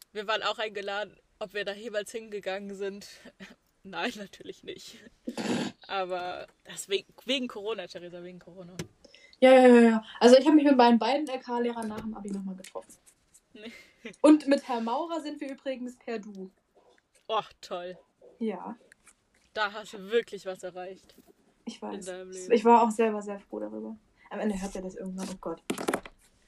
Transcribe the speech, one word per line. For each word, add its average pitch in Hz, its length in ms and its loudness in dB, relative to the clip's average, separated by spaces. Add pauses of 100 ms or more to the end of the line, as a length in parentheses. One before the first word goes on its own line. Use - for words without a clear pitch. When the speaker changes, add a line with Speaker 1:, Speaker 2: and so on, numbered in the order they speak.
(120)
Speaker 1:
wir 202 140 -12
waren 214 160 -4
auch 208 160 -4
eingeladen, 202 580 -8 (220)
ob 208 160 -12
wir 208 100 -6
da 196 80 -8
jeweils 208 400 -10
hingegangen 202 600 -10
sind. 196 340 -12 (320)
<laughs> - 420 -20
Nein, 190 340 -8
natürlich - 460 -18
nicht. - 360 -18 (880)
Aber 180 580 -6 (180)
das - 260 -14
wegen, 196 200 -4 (140)
wegen 254 240 -2
Corona, 208 380 -8
Theresa, 175 360 -16
wegen 180 160 -18
Corona. 180 380 -20 (640)
Speaker 2:
Ja, 254 120 10
ja, 254 160 10
ja, 240 120 12
ja. 226 240 6 (160)
Also 247 160 10
ich 262 100 6
hab 311 60 6
mich 302 140 8
mit 285 100 6
meinen 240 220 6
beiden 269 280 0
L 262 140 -8
K 240 200 -6
Lehrern 233 280 -4
nach 214 140 -10
dem 220 120 -10
Abi 202 160 -12
nochmal 190 260 -8
getroffen. - 360 -16 (640)
Speaker 1:
Nee. 220 180 -18 (480)
Speaker 2:
Und 302 280 8
mit 277 200 0
Herr 233 140 -2
Maurer 311 400 -4
sind 294 180 -12
wir 269 100 -10
übrigens 247 460 -12
per 233 220 -10
Du. 196 320 -16 (760)
Speaker 1:
Och, 220 220 -4 (140)
toll. 180 340 -12 (420)
Speaker 2:
Ja. 196 380 -8 (760)
Speaker 1:
Da 214 180 -4
hast 214 220 -14
du 196 160 -14
wirklich 226 340 -4
was 185 180 -10
erreicht 180 520 -14 (500)
Speaker 2:
Ich 226 120 -14
Speaker 1:
in - 120 -18
Speaker 2:
weiß. 196 160 -12
Speaker 1:
deinem 185 280 -12
Leben. - 200 -2
Speaker 2:
Ich 220 140 4
war 226 160 8
auch 226 80 2
selber 220 320 0
sehr 202 180 -10
froh 214 200 -12
darüber. 220 360 -12 (320)
Am - 120 -10
Ende 202 200 -4
hört 196 160 -10
er 190 60 -10
das 185 140 -12
irgendwann, 190 360 -10
oh 190 80 -14
Gott. 165 220 -10 (840)